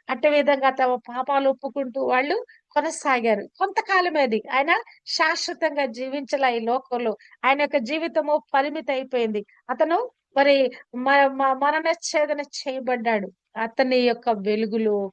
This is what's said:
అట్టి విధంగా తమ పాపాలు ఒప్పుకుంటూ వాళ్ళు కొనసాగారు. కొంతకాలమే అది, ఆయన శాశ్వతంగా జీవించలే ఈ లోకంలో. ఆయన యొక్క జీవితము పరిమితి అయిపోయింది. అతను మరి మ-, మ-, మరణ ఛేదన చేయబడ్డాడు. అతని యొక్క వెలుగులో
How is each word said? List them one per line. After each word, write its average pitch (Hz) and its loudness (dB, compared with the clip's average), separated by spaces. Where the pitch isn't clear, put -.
అట్టి 302 2
విధంగా 277 4
తమ 262 2
పాపాలు 262 -2
ఒప్పుకుంటూ 269 -4
వాళ్ళు 269 0
కొనసాగారు. 254 0
కొంతకాలమే 370 0
అది, 214 0
ఆయన 277 2
శాశ్వతంగా 320 -2
జీవించలే 262 -2
ఈ - -2
లోకంలో. 240 -2
ఆయన 277 4
యొక్క 294 0
జీవితము 302 -2
పరిమితి 285 0
అయిపోయింది. 240 -2
అతను 330 0
మరి 277 4
మ-, 269 4
మ-, 269 0
మరణ 302 0
ఛేదన 302 -2
చేయబడ్డాడు. 240 -4
అతని 254 0
యొక్క 240 2
వెలుగులో 208 0